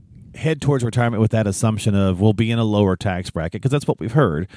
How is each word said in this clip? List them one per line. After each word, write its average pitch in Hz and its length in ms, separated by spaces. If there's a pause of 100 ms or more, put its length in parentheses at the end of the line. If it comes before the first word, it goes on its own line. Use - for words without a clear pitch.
(360)
head 156 260
towards 139 220
retirement 117 380
with 110 100
that 110 160
assumption 104 480
of 95 240
we'll 107 140
be 113 180
in 117 80
a 117 60
lower 104 320
tax 90 320
bracket, 85 320
'cause 123 100
that's 143 160
what - 140
we've 110 120
heard 95 440